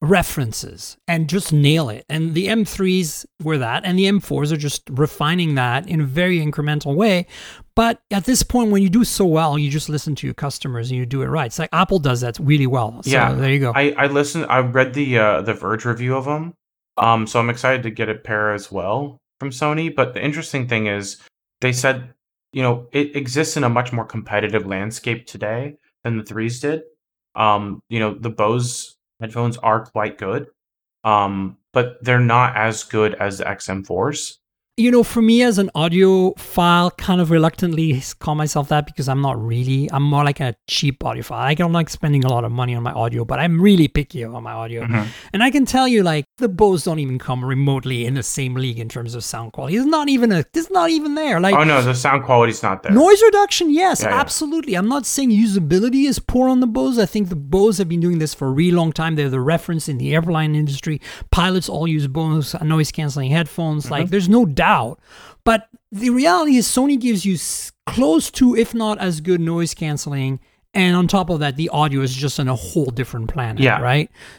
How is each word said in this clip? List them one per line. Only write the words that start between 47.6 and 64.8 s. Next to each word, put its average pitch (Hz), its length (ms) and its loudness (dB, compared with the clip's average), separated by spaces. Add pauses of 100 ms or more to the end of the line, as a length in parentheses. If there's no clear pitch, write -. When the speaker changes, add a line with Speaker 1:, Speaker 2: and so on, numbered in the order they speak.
Speaker 1:
in 127 100 -2
the 135 80 -2
same 127 320 -4
league 127 220 -4
in 113 120 -8
terms 117 260 -10
of 117 80 -10
sound 113 300 -10
quality. 139 240 -4
It's 262 80 0
not 302 240 0
even 240 240 4
a, 165 100 2 (100)
it's 330 160 -2
not 349 200 2
even 302 260 0
there. 294 240 0
Like, 190 160 2
Speaker 2:
Oh, 147 80 4
no, 147 180 4
the 123 140 2
sound 135 300 0
quality's 117 360 4
not 95 220 -4
there. - 80 0
Speaker 1:
noise 349 320 8
reduction, 403 500 4
yes, 339 300 2
Speaker 2:
Yeah, 214 60 2
yeah. 247 100 2
Speaker 1:
absolutely. 285 560 -4
I'm 196 140 0
not 269 160 -2
saying 269 260 0
usability 208 760 2
is 269 140 0
poor 254 300 2
on 254 100 4
the 254 80 2
Bose. 262 320 0
I 208 60 4
think 202 240 -2
the 180 80 -6
Bose 180 400 2
have 190 100 0
been 170 140 -2
doing 175 180 2
this 156 140 -2
for 135 160 -4
a - 20 0
really 170 240 2
long 165 160 2
time. 160 240 -2
They're 147 140 0
the 131 100 -2
reference 160 480 -2
in 135 120 -4
the 139 140 -2
airline 156 400 0
industry. 151 460 -2 (320)
Pilots 185 380 2
all 160 180 -4
use 151 200 0
Bose 156 540 -2
noise 156 300 2
canceling 139 400 -2
headphones. 156 580 -2
Like, 156 180 -2
Speaker 2:
Mm-hmm. 151 40 -6
Speaker 1:
there's 190 160 0
no 226 180 6
doubt. 156 200 0 (800)